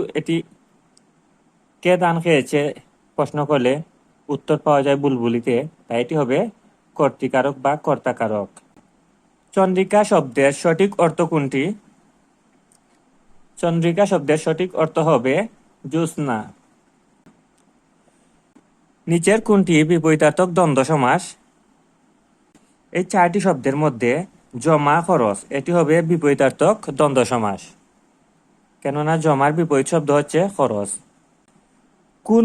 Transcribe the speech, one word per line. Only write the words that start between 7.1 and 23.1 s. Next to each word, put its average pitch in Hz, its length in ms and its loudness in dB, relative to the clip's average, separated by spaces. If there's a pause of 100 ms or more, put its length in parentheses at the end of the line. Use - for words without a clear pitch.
বা 139 180 0
কর্তাকারক। 117 760 -4 (1040)
চন্দ্রিকা 190 500 2
শব্দের 139 480 2
সঠিক 175 380 0 (100)
অর্থ 165 220 0
কোনটি? 143 420 -2 (1900)
চন্দ্রিকা 170 480 0
শব্দের 156 320 0
সঠিক 170 360 -4
অর্থ 156 240 -2
হবে 135 360 2 (500)
জ্যোৎস্না। 151 540 -4 (2750)
নিচের 170 340 0
কোনটি 196 340 0 (100)
বিপরীতার্থক 160 720 0
দ্বন্দ্ব 156 280 2
সমাস? 147 380 0 (1700)
এই 180 120 -2
চারটি 180 360 2